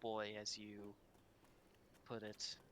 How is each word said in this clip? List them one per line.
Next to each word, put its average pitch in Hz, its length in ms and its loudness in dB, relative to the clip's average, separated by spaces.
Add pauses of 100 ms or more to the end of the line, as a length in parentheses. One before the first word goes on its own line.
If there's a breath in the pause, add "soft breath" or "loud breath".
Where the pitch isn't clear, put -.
boy, 107 340 4
as 107 220 0
you 104 380 -6 (1080)
put 113 180 0
it? - 340 -2 (140)